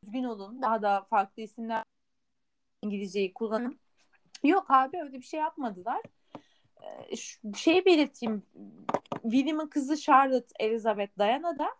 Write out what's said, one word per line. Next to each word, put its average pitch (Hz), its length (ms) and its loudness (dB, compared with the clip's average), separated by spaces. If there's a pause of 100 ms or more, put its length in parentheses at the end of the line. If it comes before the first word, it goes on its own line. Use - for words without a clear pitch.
düzgün 247 220 -6
olun. 226 380 -8
Daha 220 200 0
da 202 280 2
farklı 202 320 0
isimler 226 400 -6 (1000)
İngilizceyi 196 520 -4
kullanın. 226 440 -4 (680)
Yok 359 240 4
abi 269 340 2
öyle 269 160 -12
bir 247 60 -16
şey 311 160 -6
yapmadılar. 262 640 -6 (800)
Ee, - 340 -12
şu, - 380 -12
şey 359 300 4
belirteyim. 269 580 2 (800)
William'ın 277 440 0
kızı 302 300 -2
Charlotte 269 600 4
Elizabeth 214 600 -2
Diana 269 400 0
da 302 100 0 (120)